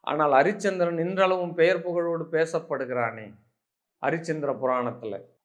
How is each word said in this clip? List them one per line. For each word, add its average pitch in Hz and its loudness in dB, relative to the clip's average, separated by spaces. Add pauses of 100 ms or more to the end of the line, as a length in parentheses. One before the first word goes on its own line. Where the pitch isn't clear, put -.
ஆனால் 147 4
ஹரிச்சந்திரன் 175 2
இன்றளவும் 185 0
பெயர் 170 4
புகழோடு 170 -2
பேசப்படுகிறானே 127 -2 (760)
ஹரிச்சந்திர 156 -2
புராணத்துல. 120 -2 (300)